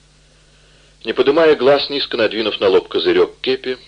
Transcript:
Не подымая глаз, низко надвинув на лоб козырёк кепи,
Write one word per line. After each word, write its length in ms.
Не 100
подымая 420
глаз, 340
низко 260
надвинув 440
на 80
лоб 200
козырёк 540
кепи, 460